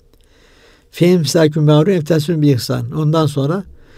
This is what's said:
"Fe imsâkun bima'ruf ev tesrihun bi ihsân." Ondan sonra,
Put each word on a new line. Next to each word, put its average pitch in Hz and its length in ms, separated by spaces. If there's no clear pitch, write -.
"Fe 175 200
imsâkun 156 520
bima'ruf 151 240
ev 190 140
tesrihun 156 400
bi 147 80
ihsân." 123 420
Ondan 156 340
sonra, 147 380